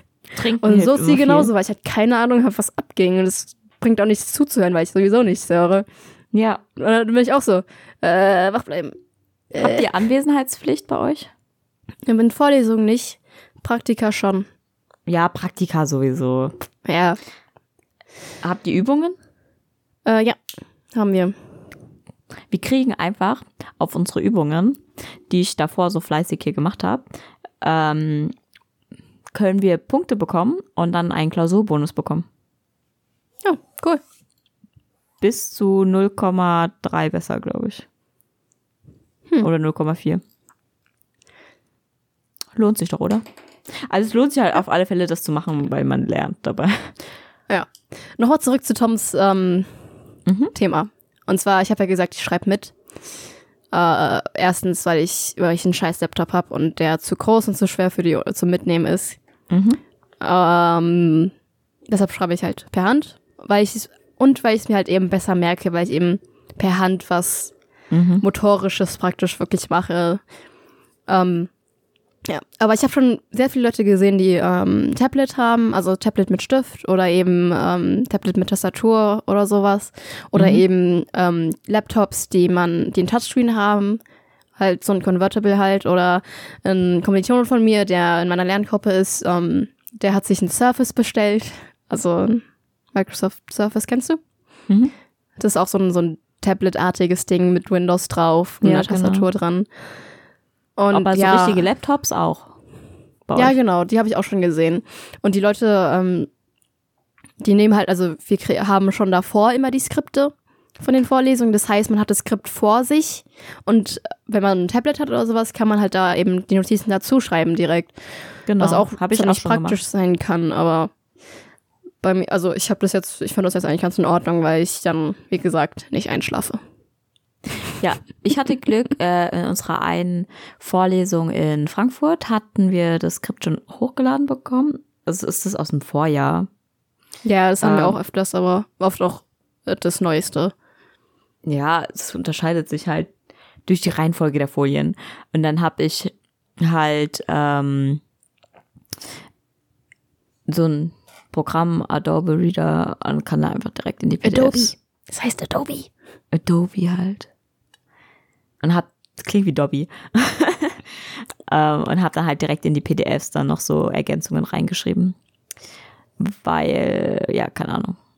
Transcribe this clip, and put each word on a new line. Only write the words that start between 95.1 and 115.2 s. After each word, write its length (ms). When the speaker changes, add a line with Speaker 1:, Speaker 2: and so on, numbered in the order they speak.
Speaker 2:
Das 160
ist 20
auch 120
so 100
ein, 120
so 120
ein 160
Tablet-artiges 840
Ding 260
mit 180
Windows 380
drauf 540
und 60
Speaker 1:
Ja, 80
Speaker 2:
einer 80
Tastatur 460
Speaker 1:
genau. 80
Speaker 2:
dran. 260
Und 180
Speaker 1:
Aber 200
so 60
Speaker 2:
ja. 240
Speaker 1:
richtige 160
Laptops 500
auch 360
bei 100
Speaker 2:
Ja, 140
Speaker 1:
euch? 60
Speaker 2:
genau, 280
die 140
hab 80
ich 100
auch 80
schon 160
gesehen. 420
Und 140
die 60
Leute, 520
ähm, 360
die 160
nehmen 240
halt, 140
also 240
wir 120
krie-, 220
haben 300
schon 200
davor 420
immer 180
die 100
Skripte 520
von 140
den 100
Vorlesungen. 480
Das 160
heißt, 220
man 100
hat 80
das 100
Skript 300
vor 360
sich 420
und 340
wenn 160
man 220
ein 40
Tablet 320
hat 100
oder 160